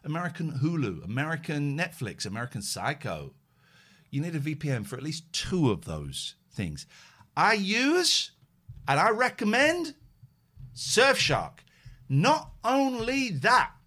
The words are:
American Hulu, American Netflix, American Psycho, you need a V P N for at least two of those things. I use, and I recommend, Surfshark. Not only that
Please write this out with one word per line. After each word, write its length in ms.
American 580
Hulu, 420
American 720
Netflix, 480
American 380
Psycho, 720
you 140
need 120
a 40
V 160
P 160
N 140
for 120
at 60
least 320
two 360
of 140
those 500
things. 360
I 160
use, 760
and 100
I 120
recommend, 880
Surfshark. 840
Not 440
only 640
that 440